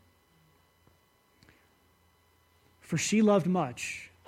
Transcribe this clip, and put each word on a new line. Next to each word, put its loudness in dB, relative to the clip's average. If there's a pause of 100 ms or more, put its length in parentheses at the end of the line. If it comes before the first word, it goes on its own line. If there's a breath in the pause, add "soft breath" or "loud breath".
(2750 soft breath)
For -6
she 2
loved 4
much, -6 (180)